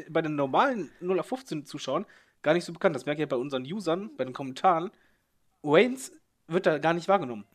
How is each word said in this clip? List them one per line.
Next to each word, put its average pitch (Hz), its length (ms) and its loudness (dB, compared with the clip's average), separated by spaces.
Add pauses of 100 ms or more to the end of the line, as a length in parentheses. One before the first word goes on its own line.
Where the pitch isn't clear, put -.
(100)
bei 160 120 2
den 156 140 -4
normalen 160 540 2 (100)
null 185 200 -2
auf 156 60 -6
fünfzehn 160 380 -8
Zuschauern 151 400 -6 (380)
gar 151 120 4
nicht 170 100 0
so 170 80 -12
bekannt. 165 240 0
Das 123 100 -8
merke 147 160 -2
ich 139 80 -2
ja 143 60 0
bei 120 40 0
unseren 135 240 -4
Usern, 185 520 -4
bei 131 80 -2
den 127 80 -6
Kommentaren. 165 580 0 (720)
Waynes 208 500 4 (360)
wird 180 180 0
da 156 120 2
gar 160 140 2
nicht 170 160 -4
wahrgenommen. 135 360 2 (100)